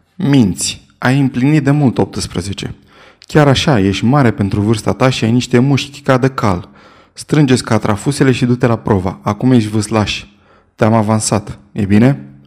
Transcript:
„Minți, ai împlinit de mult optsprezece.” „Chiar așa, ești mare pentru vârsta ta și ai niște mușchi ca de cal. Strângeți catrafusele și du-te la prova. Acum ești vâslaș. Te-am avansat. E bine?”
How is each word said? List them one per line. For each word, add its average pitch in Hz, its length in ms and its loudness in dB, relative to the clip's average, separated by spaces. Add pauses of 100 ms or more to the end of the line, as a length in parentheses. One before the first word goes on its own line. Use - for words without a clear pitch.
(160)
„Minți, 131 720 0 (100)
ai 131 220 0
împlinit 139 440 0
de 135 80 0
mult 143 260 0
optsprezece.” 98 800 -6 (440)
„Chiar 147 280 2
așa, 131 320 2
ești 98 260 0
mare 127 260 4
pentru 101 300 -2
vârsta 110 320 0
ta 127 160 0
și 131 140 -4
ai 110 80 0
niște 120 280 0
mușchi 135 420 -2
ca 131 160 0
de 131 120 0
cal. 98 400 -4 (440)
Strângeți 135 500 0
catrafusele 120 680 -2
și 123 140 0
du-te 123 220 0
la 113 100 0
prova. 95 440 -2
Acum 104 300 -2
ești 110 180 2
vâslaș. 107 560 -2 (500)
Te-am 110 180 2
avansat. 110 680 -2 (120)
E 104 140 -4
bine?” 120 380 2 (240)